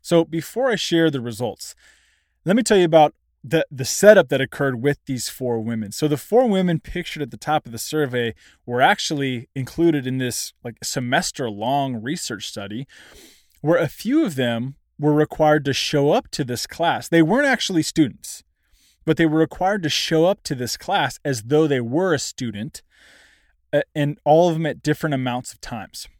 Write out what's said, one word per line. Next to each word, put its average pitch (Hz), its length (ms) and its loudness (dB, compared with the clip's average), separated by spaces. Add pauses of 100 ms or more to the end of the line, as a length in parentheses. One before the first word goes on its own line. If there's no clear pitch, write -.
So 170 240 4
before 170 460 -4
I 214 60 0
share 165 340 2
the 139 100 -4
results, 113 540 -8 (680)
let 180 120 2
me 254 60 2
tell 214 160 4
you 180 60 6
about 156 300 6 (300)
the, 156 260 0
the 135 140 -8
setup 196 440 8
that 135 120 0
occurred 131 420 -2
with 143 240 0
these 123 220 -6
four 120 320 -4
women. 110 320 -6
So - 160 -2
the 147 80 0
four 240 320 2
women 185 320 0
pictured - 420 -10
at 120 80 -8
the - 60 -16
top 151 300 -2
of 117 60 -14
the 117 60 -10
survey 123 560 -2 (320)
were 120 140 -2
actually 139 760 0
included 143 520 0
in 131 120 -4
this, 127 340 -6 (120)
like, 120 180 -12
semester-long 127 1200 -4
research 120 460 -8
study 107 380 -10 (760)
where 156 180 2
a 160 100 0
few - 360 -2
of 180 100 -4
them 123 420 -4 (220)
were 147 160 2
required 151 500 2
to 139 80 -2
show 143 380 0
up 226 220 0
to 147 120 -4
this 120 220 -8
class. 151 420 -2
They 170 140 6
weren't 226 240 2
actually 196 360 0
students, - 600 -2 (640)
but 160 120 2
they 165 100 4
were 156 120 2
required 185 460 0
to 151 40 0
show 160 360 0
up 196 200 0
to 151 100 -6
this 123 220 -6
class 170 480 -4
as 123 200 -4
though 147 220 2
they 143 140 0
were 147 320 0
a 143 60 0
student, 113 640 -10 (880)
uh, 147 100 0 (120)
and 147 300 -2
all 160 240 6
of 165 60 0
them 160 120 -4
at 139 160 -8
different 151 320 -2
amounts 127 380 -4
of - 80 -20
times. - 480 -14 (120)